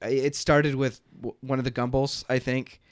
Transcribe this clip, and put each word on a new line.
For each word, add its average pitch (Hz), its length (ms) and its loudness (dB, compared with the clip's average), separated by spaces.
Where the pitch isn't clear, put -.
i-, 110 60 -4
it 135 260 2
started 147 400 2
with 131 260 -2
w-, 123 220 -8
one 131 160 -2
of 127 80 -2
the 127 60 -2
Gumballs, 123 580 0
I 127 80 2
think. 127 420 -4